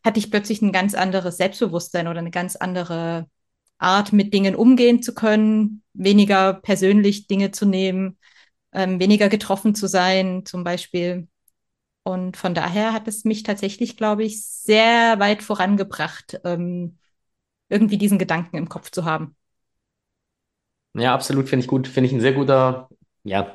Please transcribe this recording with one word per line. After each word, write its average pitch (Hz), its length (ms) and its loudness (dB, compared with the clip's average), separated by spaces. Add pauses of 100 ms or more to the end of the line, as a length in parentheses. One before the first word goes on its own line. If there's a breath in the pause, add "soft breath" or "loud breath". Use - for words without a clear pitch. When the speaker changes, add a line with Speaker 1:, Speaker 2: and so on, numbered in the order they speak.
Speaker 1:
hatte 220 140 0
ich 208 120 -4
plötzlich 208 320 -2
ein 202 100 0
ganz 196 220 0
anderes 185 420 -2
Selbstbewusstsein 175 720 -4
oder 170 120 -6
eine 170 100 -10
ganz 180 260 -8
andere 170 720 -6 (500)
Art, 196 340 0
mit 202 220 2
Dingen 196 200 2
umgehen 240 480 6
zu 240 120 -8
können, 214 680 0 (120)
weniger 196 600 4
persönlich 202 760 2
Dinge 196 220 0
zu 202 160 -4
nehmen, 190 520 -2 (540 soft breath)
ähm, 185 280 -2
weniger 208 280 4
getroffen 208 460 0
zu 208 140 -4
sein, 185 580 0
zum 180 180 -10
Beispiel. 175 640 -6 (760)
Und 185 320 -6
von 180 180 -4
daher 185 380 -2
hat 220 160 -6
es 214 160 -10
mich 208 180 -2
tatsächlich, 202 540 -6
glaube 214 280 0
ich, 214 220 -6
sehr 226 720 4
weit 208 240 2
vorangebracht, 196 1000 -4
ähm, 175 540 -6 (720)
irgendwie 208 300 0
diesen 202 200 2
Gedanken 170 400 -4
im 165 100 -8
Kopf - 220 -16
zu 180 140 -6
haben. 156 320 -6 (1600)
Speaker 2:
Ja, 123 200 0
absolut, 139 340 -2
finde 127 160 0
ich - 40 -12
gut. 131 200 -2
Finde 127 200 2
ich 131 60 0
ein 120 60 0
sehr 131 120 2
guter, 131 560 2 (340)
ja, 98 200 -4 (120)